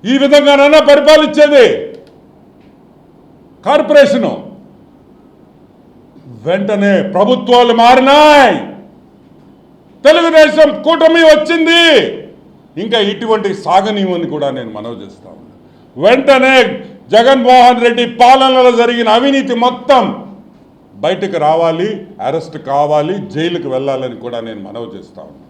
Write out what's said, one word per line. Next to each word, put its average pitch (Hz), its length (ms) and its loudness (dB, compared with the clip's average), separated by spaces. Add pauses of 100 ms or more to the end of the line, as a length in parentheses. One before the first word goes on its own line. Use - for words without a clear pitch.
(120)
ఈ - 20 0 (100)
విధంగానైనా 285 560 4 (100)
పరిపాలించేది 294 760 4 (2000)
కార్పొరేషను? 269 640 2 (2250)
వెంటనే 202 440 -2 (240)
ప్రభుత్వాలు 240 680 2
మారినాయి, 269 720 4 (1500)
తెలుగుదేశం 311 640 0 (160)
కూటమి 330 360 0 (100)
వచ్చింది, 330 520 0 (1000)
ఇంకా 226 160 -4 (120)
ఇటువంటి 214 380 -4 (160)
సాగనీయమని 185 680 -2
కూడా 147 120 -6 (100)
నేను 117 200 -12
మనవి 107 260 -14
చేస్తా 98 240 -20 (100)
ఉన్నా. - 160 -20 (520)
వెంటనే 262 500 2 (580)
జగన్మోహన్ 247 720 4
రెడ్డి 233 200 0 (160)
పాలనలో 254 500 4 (100)
జరిగిన 233 280 -2 (100)
అవినీతి 269 360 -2 (100)
మొత్తం 247 400 0 (1000)
బయటకు 185 320 -6 (100)
రావాలి, 165 420 -2 (380)
అరెస్ట్ 156 300 -8 (140)
కావాలి, 151 440 -2 (200)
జైలుకు 165 400 -6
వెళ్ళాలని 131 500 -6
కూడా 117 240 -10
నేను 104 180 -14
మనవి 110 300 -14
చేస్తా - 320 -20
ఉన్నా. - 200 -20